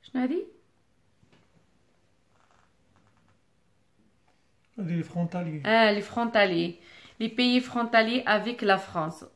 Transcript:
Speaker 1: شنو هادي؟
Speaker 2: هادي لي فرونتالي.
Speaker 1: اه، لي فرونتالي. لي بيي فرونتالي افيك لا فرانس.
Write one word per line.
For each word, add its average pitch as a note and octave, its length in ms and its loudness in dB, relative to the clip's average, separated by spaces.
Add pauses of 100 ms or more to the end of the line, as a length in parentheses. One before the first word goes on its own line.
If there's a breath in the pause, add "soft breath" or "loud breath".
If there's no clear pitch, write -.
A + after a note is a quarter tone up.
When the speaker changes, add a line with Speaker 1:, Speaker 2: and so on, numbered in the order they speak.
Speaker 1:
شنو B3+ 200 -6
هادي؟ D#4 220 -2 (4000)
Speaker 2:
هادي E3+ 160 -2
لي E3 80 -2
فرونتالي. E3+ 640 -6
Speaker 1:
اه، A3 260 4
لي G#3 100 0
فرونتالي. G3+ 760 0 (440 loud breath)
لي A3 80 -2
بيي B3 320 2
فرونتالي A#3 680 0
افيك G#3+ 360 0
لا G3 140 4
فرانس. E3 480 -6 (100)